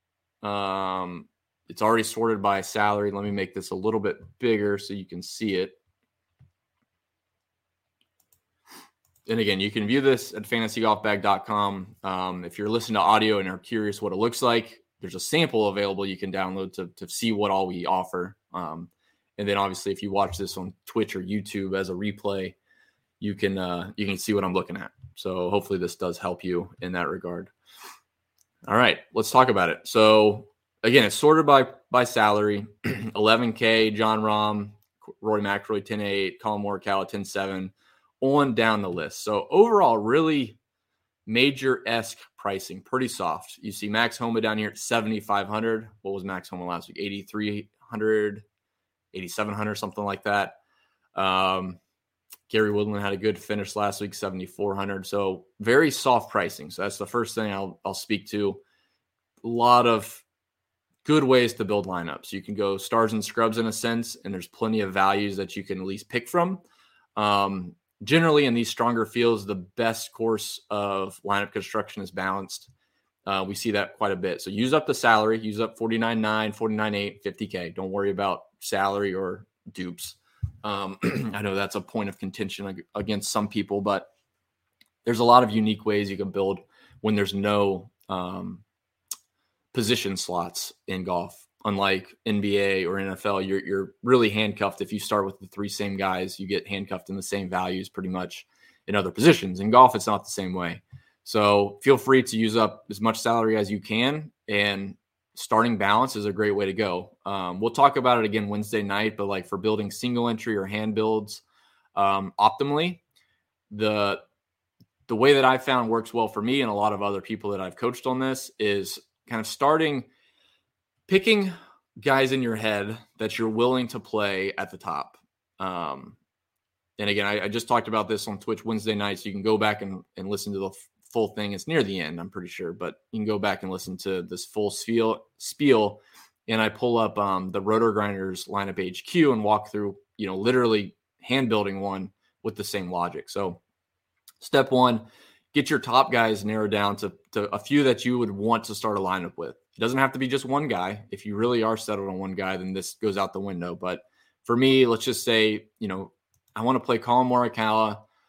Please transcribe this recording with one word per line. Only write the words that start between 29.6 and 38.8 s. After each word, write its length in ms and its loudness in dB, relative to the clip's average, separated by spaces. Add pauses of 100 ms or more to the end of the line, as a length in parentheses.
it. 180 -6
So 600 6 (340)
again, 220 6
it's 120 0
sorted 300 6
by, 220 8 (240)
by 120 6
salary. 600 2 (100)
<clears throat> 400 -6
Eleven 380 4
K, 380 4
John 300 0
Rahm, 500 -2 (500)
Rory 220 0
McIlroy, 420 -2
ten 160 -6
eight, 400 -4
Colin 220 -4
Morikawa, 440 -2
ten 160 -8
seven, 480 -6 (480)
on 360 2
down 260 4